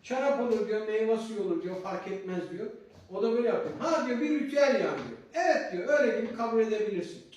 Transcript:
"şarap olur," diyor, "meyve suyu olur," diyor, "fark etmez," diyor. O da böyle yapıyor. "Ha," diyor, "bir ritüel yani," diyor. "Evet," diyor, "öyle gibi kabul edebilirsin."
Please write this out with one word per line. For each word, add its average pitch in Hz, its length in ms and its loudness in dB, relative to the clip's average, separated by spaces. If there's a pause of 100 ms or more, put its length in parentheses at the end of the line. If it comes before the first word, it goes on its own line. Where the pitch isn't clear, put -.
"şarap 269 380 0
olur," 208 280 2
diyor, 214 180 -2
"meyve 220 300 2
suyu 202 260 -4
olur," 175 200 0
diyor, 185 200 -6
"fark 190 260 -6
etmez," 185 420 -6
diyor. 185 200 -8 (440)
O 202 80 0
da 226 100 4
böyle 233 160 2
yapıyor. - 300 -2
"Ha," 285 280 0
diyor, 240 140 -2
"bir 302 200 2
ritüel 277 340 4
yani," - 240 0 (100)
diyor. - 100 -12 (160)
"Evet," - 380 2
diyor, 175 160 -4
"öyle 220 320 4
gibi - 160 -4
kabul 226 240 2
edebilirsin." 214 640 -2 (120)